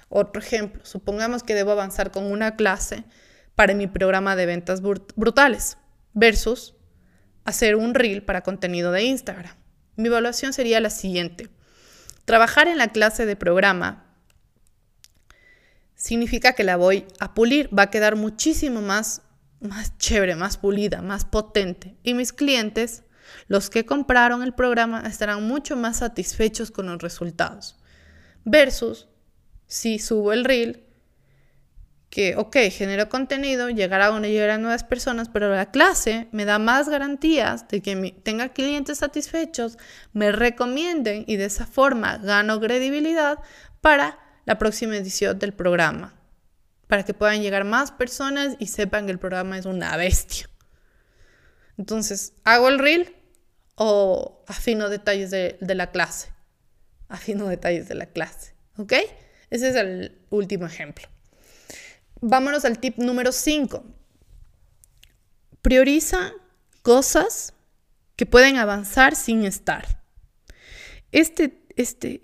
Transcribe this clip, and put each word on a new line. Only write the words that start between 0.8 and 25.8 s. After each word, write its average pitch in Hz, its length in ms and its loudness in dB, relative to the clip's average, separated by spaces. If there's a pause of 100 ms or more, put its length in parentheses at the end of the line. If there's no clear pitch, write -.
supongamos 220 580 -6
que 220 100 -2
debo 202 180 2
avanzar 190 400 -2
con 196 140 -4
una 214 300 -2
clase 208 480 -2 (520)
para 202 200 4
mi 202 120 -4
programa 190 480 0
de 185 120 0
ventas 175 340 -4
brut-, 196 340 -4
brutales 226 600 2 (360)
versus 220 600 2 (720)
hacer 214 300 2
un 226 180 2
reel 226 300 2
para 185 180 -4
contenido 180 500 -2
de 190 120 0
Instagram. 214 520 -4 (400)
Mi 220 120 -2
evaluación 240 440 0
sería 233 280 2
la 220 100 0
siguiente. 175 600 -6 (760)
Trabajar 226 420 6
en 330 120 0
la 233 80 2
clase 220 380 0
de 202 100 -4
programa 185 720 0 (1900)
significa 240 580 0
que 226 100 0
la 185 120 2
voy 190 300 4 (140)
a 196 140 -6
pulir, 247 440 2
va 202 60 8
a 196 80 0
quedar 214 240 2
muchísimo 226 640 -2
más, 208 400 -4 (380)
más 208 380 -8
chévere, 190 380 2
más 180 220 -4
pulida, 202 440 0
más 196 240 -4
potente. 202 760 -4
Y 247 120 -2
mis 247 200 -4
clientes, 233 680 -2 (440)
los 196 220 0
que 226 160 0
compraron 247 560 2
el 247 120 -6
programa, 233 520 0
estarán 208 420 -4
mucho 294 280 -4
más 233 220 -4